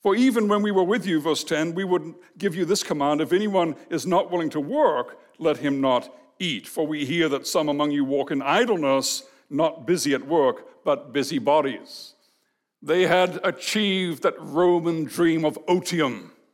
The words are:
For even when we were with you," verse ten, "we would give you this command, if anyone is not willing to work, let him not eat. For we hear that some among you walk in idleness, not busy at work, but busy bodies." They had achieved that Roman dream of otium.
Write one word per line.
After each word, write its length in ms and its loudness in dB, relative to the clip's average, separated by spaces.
For 120 2
even 320 2
when 140 2
we 80 0
were 140 2
with 240 0
you," 120 2
verse 240 0
ten, 300 -2
"we 100 -4
would 300 -2
give 160 -2
you 120 0
this 180 0
command, 380 0
if 120 0
anyone 420 0
is 160 -4
not 240 0
willing 220 -2
to 80 -4
work, 600 0
let 180 0
him 240 -2
not 340 0
eat. 300 -6
For 180 -4
we 200 -4
hear 240 0
that 180 -2
some 200 0
among 220 0
you 160 0
walk 240 -2
in 140 -2
idleness, 800 0
not 380 -2
busy 260 2
at 140 -2
work, 560 0
but 280 -2
busy 280 -2
bodies." 760 -2
They 220 2
had 360 2
achieved 800 -2
that 160 2
Roman 680 2
dream 380 0
of 140 0
otium. 640 0